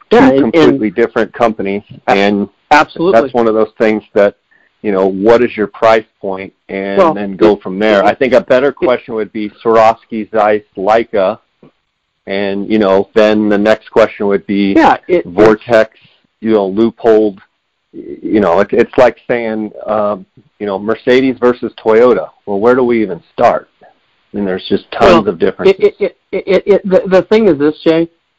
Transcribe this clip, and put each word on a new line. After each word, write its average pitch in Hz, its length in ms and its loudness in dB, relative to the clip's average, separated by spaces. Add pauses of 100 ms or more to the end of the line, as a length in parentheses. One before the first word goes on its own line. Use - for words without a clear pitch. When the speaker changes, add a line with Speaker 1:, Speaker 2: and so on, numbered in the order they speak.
(120)
Speaker 1:
two 220 60 4
Speaker 2:
Yeah, 262 120 4
and, 269 120 2
Speaker 1:
completely 147 460 2
Speaker 2:
and 92 80 -6
Speaker 1:
different 117 380 -2
companies. 101 500 -4 (240)
Speaker 2:
a-, 104 40 0
Speaker 1:
And 101 380 0 (200)
Speaker 2:
absolutely. 156 520 2
Speaker 1:
that's 127 120 -6
one 117 140 0
of 110 80 0
those 110 240 0
things 107 240 0 (100)
that, 101 240 0 (440)
you 107 100 -4
know, 95 160 0
what 104 340 2
is 120 160 -2
your 104 100 -2
price 113 380 0 (160)
point, 95 320 -10 (160)
and 196 300 -6
Speaker 2:
Well, 165 140 2
Speaker 1:
then 104 220 -8
go 104 180 2
Speaker 2:
it, 101 100 -6
Speaker 1:
from 95 160 -8
there. 104 220 2
Speaker 2:
it, 95 40 0
Speaker 1:
I 107 80 2
think 127 200 -2
a 139 80 4
better 139 280 0
Speaker 2:
it, 131 60 -6
Speaker 1:
question 123 400 -4
would 107 180 -8
be 107 160 -8
Swarovski, 113 840 0
Zeiss, 107 300 0 (140)
Leica, 104 640 -2 (880)
and, 98 420 -6
you 110 80 0
know, 98 380 2
then 107 340 2
the 104 80 0
next 107 320 0
question 107 380 0
would 101 180 -2
be 101 280 -2
Speaker 2:
Yeah, 214 240 2 (100)
it, - 180 -2
Speaker 1:
Vortex, 110 720 0 (440)
you 110 100 -4
know, 101 180 0
Leupold. 107 680 0 (540)
You - 480 -6
know, - 180 2
it, 202 140 0
it's - 240 -2
like 123 200 2 (100)
saying, 110 440 -6 (140)
uh, 104 320 -4 (420)
you 104 80 -8
know, 98 100 -4
Mercedes 123 600 0
versus 120 320 -2 (120)
Toyota. 110 460 2 (160)
Well, 101 140 -6
where 120 160 2
do 131 80 0
we 120 180 0
even 92 220 -8 (100)
start? 95 360 0 (120)
I - 40 -20 (480)
mean, 104 120 -6
there's 95 220 -6
just - 240 -4
tons 170 320 2
Speaker 2:
Well, 104 60 -2
Speaker 1:
of 85 100 -8
differences. 185 400 0
Speaker 2:
it, 208 200 0
it, - 180 -6 (140)
it, 196 160 -8
it, 185 200 0
it, 190 160 2
the, 185 240 0
the 185 160 4
thing 214 240 2
is 151 100 2
this, 151 240 -2
Jay, 165 280 0 (300)